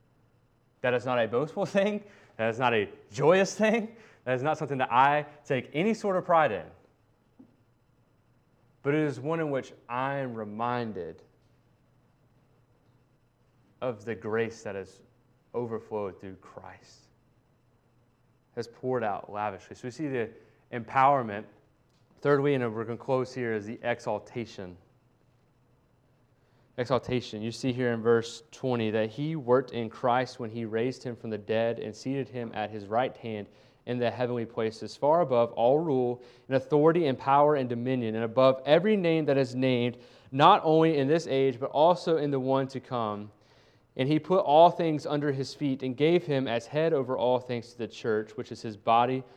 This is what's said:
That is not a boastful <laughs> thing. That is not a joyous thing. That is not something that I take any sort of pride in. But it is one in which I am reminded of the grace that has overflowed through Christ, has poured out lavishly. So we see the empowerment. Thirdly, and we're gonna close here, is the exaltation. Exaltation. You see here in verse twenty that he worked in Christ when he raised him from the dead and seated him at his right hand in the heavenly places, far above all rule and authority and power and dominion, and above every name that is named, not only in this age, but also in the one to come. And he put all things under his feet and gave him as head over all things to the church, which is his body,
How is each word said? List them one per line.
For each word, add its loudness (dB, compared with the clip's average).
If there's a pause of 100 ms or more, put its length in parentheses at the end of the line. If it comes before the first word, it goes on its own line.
(840)
That 2
is -2
not 0
a 2
boastful -2
<laughs> -
thing. 0 (340)
That -2
is -6
not 2
a 0 (200)
joyous 4
thing. 0 (380)
That -2
is -2
not -2
something -6
that -2
I 6 (220)
take -4
any 0
sort -2
of -4
pride 4
in. -6 (2250)
But 0
it 0
is -2
one -4
in -4
which -6 (160)
I -4
am -6
reminded -6 (2500)
of -6
the -6
grace -4
that -8
has -12 (540)
overflowed -6
through -14
Christ, -20 (1500)
has -8
poured -4
out -6
lavishly. -8
So -16
we -10
see -8
the -4 (440)
empowerment. 2 (760)
Thirdly, 2
and -2
we're -6
gonna -8
close -4
here, -4
is -4
the -12
exaltation. -6 (2000)
Exaltation. -2
You -4
see -4
here 0
in -4
verse 2
twenty -2
that 0
he -6
worked 2
in -6
Christ -2
when -8
he -8
raised -4
him -8
from -12
the -4
dead -2
and -8
seated -6
him -10
at -6
his -12
right 0
hand -8 (400)
in -4
the 0
heavenly -4
places, -6
far 2
above 2
all 4
rule -2 (260)
and 0
authority 4
and 0
power 6
and 0
dominion, -2
and -2
above 4
every 4
name 2
that 2
is 0
named, 0 (340)
not 6
only 4
in 2
this 2
age, 2
but -6
also 4
in 0
the 0
one 0
to -10
come. -6 (680)
And 0
he 2
put 0
all 8
things -2
under -2
his -6
feet -4
and -6
gave 2
him -2
as -2
head -2
over -2
all 2
things -8
to -16
the -6
church, -4
which -10
is -12
his -10
body, 2 (140)